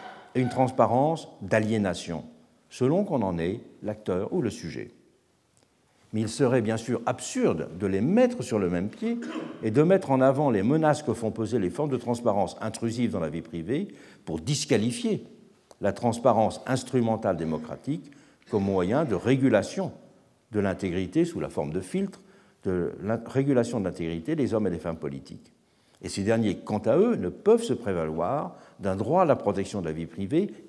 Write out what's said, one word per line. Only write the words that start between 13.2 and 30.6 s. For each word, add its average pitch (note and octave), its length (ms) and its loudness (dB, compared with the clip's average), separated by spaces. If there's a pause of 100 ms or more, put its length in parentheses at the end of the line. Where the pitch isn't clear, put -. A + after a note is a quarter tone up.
la D#2+ 80 -2
vie D#2+ 140 -6
privée A2 460 -4 (360)
pour E2 160 -4
disqualifier B2 880 0 (560)
la G2 100 0
transparence A#2 720 2
instrumentale A2+ 680 0
démocratique D#2+ 760 -6 (400)
comme G2 140 0
moyen G2 400 2
de A#2 100 0
régulation B2 800 2 (600)
de G#2 80 0
l'intégrité F#2+ 680 0
sous - 140 -6
la C#2+ 100 -4
forme D2 220 -4
de F2+ 80 -2
filtres, G3 420 -6 (420)
de F2+ 280 0 (100)
la A2+ 240 -2
régulation C3 520 0
de G2 60 -2
l'intégrité E2 500 -4
des A#2 200 0
hommes G#2+ 120 0
et F2+ 40 0
des E2 80 -4
femmes E2 180 -6
politiques. C#2 560 -12 (480)
Et F#2 80 -10
ces G2+ 140 -4
derniers, A2 340 2
quant G#2+ 220 -4
à A#2 180 2
eux, A3 200 4
ne F#2 120 -2
peuvent A3+ 340 4
se B2+ 120 0
prévaloir F#2 840 -2 (240)
d'un F#2+ 160 0
droit C3 260 2
à E3+ 40 6
la C3 100 6
protection G2 460 -2
de E2 40 -4
la D#2 60 -2
vie E2 140 -6
privée C#3 480 -2 (140)